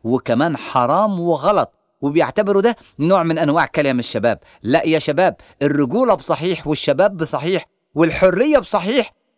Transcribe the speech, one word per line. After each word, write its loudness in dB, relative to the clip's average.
وكمان -2
حرام 0
وغلط، 0
وبيعتبروا 0
ده 2
نوع 2
من -2
أنواع 2
كلام 0
الشباب. -2
لا 0
يا 0
شباب، 0
الرجولة 2
بصحيح -4
والشباب 0
بصحيح -2
والحرية 2
بصحيح -2